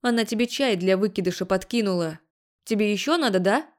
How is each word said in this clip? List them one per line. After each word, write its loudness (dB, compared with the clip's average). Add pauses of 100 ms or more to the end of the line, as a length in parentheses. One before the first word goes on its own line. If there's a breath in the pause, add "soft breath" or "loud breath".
"Она 2
тебе 0
чай 0
для 2
выкидыша -2
подкинула. -2 (440)
Тебе 0
еще 0
надо, 2
да?" 0